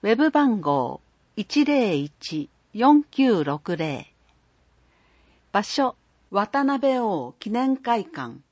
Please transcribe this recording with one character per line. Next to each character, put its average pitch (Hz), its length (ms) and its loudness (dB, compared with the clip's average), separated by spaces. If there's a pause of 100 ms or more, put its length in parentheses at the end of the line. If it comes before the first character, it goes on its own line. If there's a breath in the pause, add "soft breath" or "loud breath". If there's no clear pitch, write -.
ウ 202 60 -4
ェ 220 80 4
ブ 294 160 2
番 262 300 2
号、 139 400 -2 (340)
一 277 300 0
零 226 360 2
一 147 480 -10 (240)
四 294 300 6
九 233 400 2
六 151 320 -4
零。 151 320 -6 (1400)
場 202 120 2
所、 262 320 -2 (360)
渡 214 320 -2
辺 269 360 0
王 170 400 -4
記 214 100 -10
念 262 280 0
会 240 280 -2
館。 127 320 -12 (140)